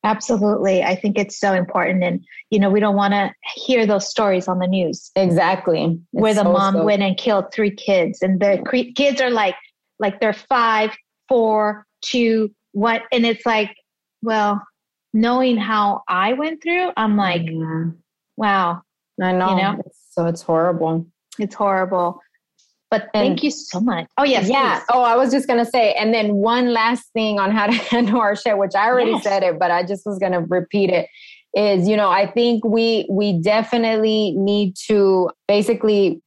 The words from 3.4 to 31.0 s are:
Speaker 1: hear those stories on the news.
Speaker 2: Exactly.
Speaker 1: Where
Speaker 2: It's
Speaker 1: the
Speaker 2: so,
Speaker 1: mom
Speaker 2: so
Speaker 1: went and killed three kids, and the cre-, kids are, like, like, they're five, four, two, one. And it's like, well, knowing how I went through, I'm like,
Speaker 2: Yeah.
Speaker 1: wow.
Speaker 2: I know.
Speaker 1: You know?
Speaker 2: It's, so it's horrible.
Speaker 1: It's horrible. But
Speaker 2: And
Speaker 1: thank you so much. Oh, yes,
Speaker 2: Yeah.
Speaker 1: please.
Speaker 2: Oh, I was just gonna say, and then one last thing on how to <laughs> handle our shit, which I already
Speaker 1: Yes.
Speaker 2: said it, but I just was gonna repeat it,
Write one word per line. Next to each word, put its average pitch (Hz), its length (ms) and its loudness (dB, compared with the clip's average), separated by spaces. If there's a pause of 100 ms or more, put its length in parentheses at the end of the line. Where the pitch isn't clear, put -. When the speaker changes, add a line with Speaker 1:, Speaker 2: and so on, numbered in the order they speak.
Speaker 1:
hear 240 300 0
those 202 220 0
stories 190 400 0
on 185 120 -2
the 185 80 -2
news. 185 480 -4
Speaker 2:
Exactly. 170 840 2 (120)
Speaker 1:
Where 220 200 2
Speaker 2:
It's 208 80 2
Speaker 1:
the 196 60 2
Speaker 2:
so, 175 80 4
Speaker 1:
mom 196 220 2
Speaker 2:
so 160 100 2
Speaker 1:
went 202 160 2
and 190 160 0
killed 202 360 -2
three 208 180 0
kids, - 500 0
and 190 180 0
the 202 260 2
cre-, 247 300 -2
kids 269 240 0
are, 254 100 0
like, 208 260 0 (440)
like, 202 220 -2
they're 214 120 2
five, 220 580 0 (360)
four, 214 580 0 (160)
two, 226 480 0 (220)
one. 226 300 0 (100)
And 233 140 0
it's 226 200 -2
like, 214 300 -2 (460)
well, 208 400 -2 (520)
knowing 240 440 2
how 208 500 -2
I 190 260 0
went 302 300 -6
through, 349 320 -2
I'm 214 220 0
like, 180 280 0
Speaker 2:
Yeah. 160 400 -6 (520)
Speaker 1:
wow. 190 440 -2 (400)
Speaker 2:
I 185 120 0
know. 185 160 0
Speaker 1:
You 190 120 0
know? 202 240 -4
Speaker 2:
It's, - 140 -20 (120)
so 170 160 -2
it's 170 140 -6
horrible. 165 680 -2 (320)
Speaker 1:
It's 208 160 -6
horrible. 185 680 -2 (680)
But 214 120 -2 (100)
Speaker 2:
And - 140 2
Speaker 1:
thank 170 160 -2
you 294 80 0
so - 280 -12
much. 196 280 -2 (100)
Oh, 269 60 2
yes, 226 260 0
Speaker 2:
Yeah. 247 300 0
Speaker 1:
please. - 100 -12
Speaker 2:
Oh, 247 140 4
I 233 120 2
was 247 160 2
just 277 160 0
gonna 233 180 2
say, 233 280 2
and 214 180 0
then 208 240 0
one 240 380 2
last 233 400 -2
thing 214 260 -2
on 196 120 0
how 214 160 0
to 240 60 2
<laughs> - 180 -4
handle 233 280 2
our 208 160 2
shit, 208 220 0
which 196 160 0
I 202 140 2
already 240 240 2
Speaker 1:
Yes. 220 120 -2
Speaker 2:
said 196 200 0
it, 170 160 0
but 175 100 2
I 175 140 0
just 190 240 -6
was 202 100 -6
gonna 185 240 0
repeat 180 480 0
it, 175 180 0 (460)